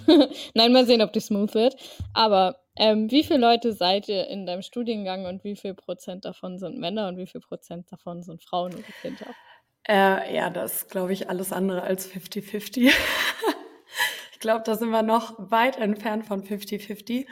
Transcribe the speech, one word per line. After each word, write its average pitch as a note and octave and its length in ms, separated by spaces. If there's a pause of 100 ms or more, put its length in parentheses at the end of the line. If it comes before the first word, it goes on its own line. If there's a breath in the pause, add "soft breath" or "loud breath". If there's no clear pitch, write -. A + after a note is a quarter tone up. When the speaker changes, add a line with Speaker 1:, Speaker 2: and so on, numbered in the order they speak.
Speaker 1:
<laughs> - 460
Speaker 2:
Nein, A#3 200
mal B3+ 120
sehen, A#3 160
ob G#3 120
die G#3+ 60
smooth G#3 340
wird. A#3 220 (380 loud breath)
Aber, F#3+ 460 (160)
ähm, G#3+ 360
wie D4 120
viele D4+ 160
Leute A#3 340
seid F#3+ 340
ihr G3 200
in G3 180
deinem F3+ 160
Studiengang G3+ 640
und F#3 180
wie G3+ 120
viel F#3+ 180
Prozent F#3 520
davon F3+ 340
sind F#3 200
Männer G3+ 300
und F3+ 80
wie F#3 100
viel - 140
Prozent - 500
davon F3 320
sind F3 200
Frauen F3+ 320
oder G3+ 180
Kinder? - 420 (520 loud breath)
Speaker 3:
Äh, G3 480
ja, E3 140
das - 340
ist, - 80
glaub F#3 180
ich, G3 200
alles F#3 220
andere F#3 320
als F#3+ 220
fifty - 360
fifty. A#3+ 540
<laughs> B3+ 60 (1300 loud breath)
Ich - 100
glaub, A3 220
da A3 120
sind A3+ 160
wir A3+ 120
noch A3 480
weit A#3 280
entfernt G#3+ 460
von G3 180
fifty G3+ 360
fifty. A#3 520